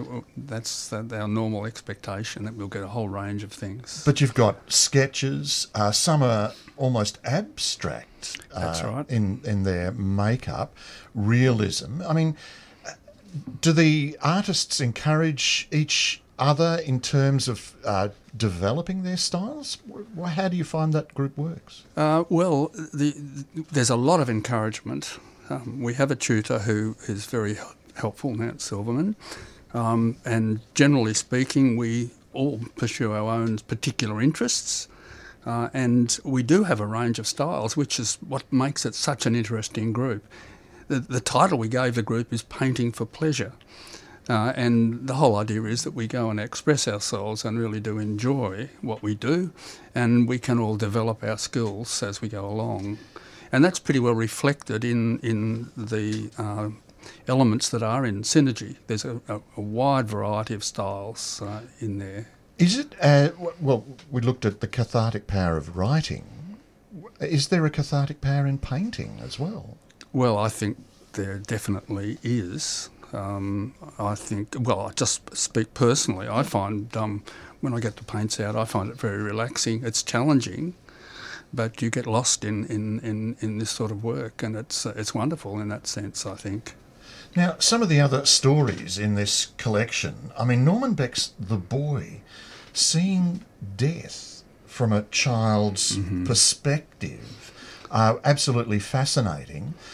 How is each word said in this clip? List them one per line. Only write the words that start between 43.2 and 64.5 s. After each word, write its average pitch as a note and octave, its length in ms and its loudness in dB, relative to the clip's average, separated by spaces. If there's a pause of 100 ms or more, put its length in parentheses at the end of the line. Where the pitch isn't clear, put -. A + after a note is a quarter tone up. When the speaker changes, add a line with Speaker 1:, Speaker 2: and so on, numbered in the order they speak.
Speaker 1:
Uh, A#2 280 2
and A#2+ 500 2
the C3 80 -2
whole C3 220 6
idea A2 280 0
is A2+ 200 -2
that - 80 -6
we A2+ 140 -4
go A#2 240 -2
and G#2 100 -2
express - 480 0
ourselves G#2 560 -4
and A2+ 140 -2
really G#2+ 220 -2
do G#2+ 180 -4
enjoy G#2+ 720 -2 (100)
what A2 220 -6
we G#2 120 0
do, D#3+ 380 0 (420)
and A#2+ 320 6
we B2 120 2
can A#2+ 200 2
all A2 180 0
develop A2 460 0
our A2 140 -2
skills A2 640 -4
as G2+ 200 -6
we A2 60 -4
go G2+ 200 -8
along. G#2+ 500 -4 (540)
And C3 120 6
that's F3+ 140 4
pretty C#3 220 2
well A#2+ 140 4
reflected A2+ 680 0
in, A#2 360 2
in A2+ 580 -2
the, G#2+ 600 -4
uh, G#2+ 320 -4 (580)
elements B2+ 400 4
that A#2 140 -2
are A#2+ 240 0
in G#2 160 -4
Synergy. B2+ 540 2 (100)
There's A2 180 -2
a, A#2+ 240 -6
a, G#2 120 -6 (180)
a - 20 -4
wide A#2+ 480 2
variety G#2+ 460 -2
of F#2+ 100 -8
styles, G2+ 800 -6
uh, G#2 180 -8 (180)
in G2+ 200 -4
there. G2+ 300 -10 (300)
Speaker 2:
Is F#3 200 6
it, C#4+ 240 -6
uh, C#3+ 260 8
w-, F3 320 -8
well, C3+ 240 2 (260)
we B2+ 120 -2
looked A#2+ 240 2
at G2+ 140 -2